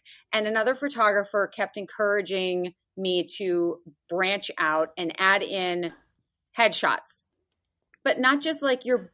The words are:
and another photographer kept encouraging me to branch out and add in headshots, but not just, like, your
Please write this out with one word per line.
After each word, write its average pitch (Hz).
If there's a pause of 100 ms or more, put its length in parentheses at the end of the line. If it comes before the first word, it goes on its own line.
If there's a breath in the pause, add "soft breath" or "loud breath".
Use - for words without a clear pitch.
(320 soft breath)
and 214
another 220
photographer 208
kept -
encouraging 185 (240)
me 180 (120)
to 175 (320)
branch 190
out 160
and 175
add 190
in 180 (720)
headshots, - (800)
but 262
not 269
just, 302
like, 254
your 226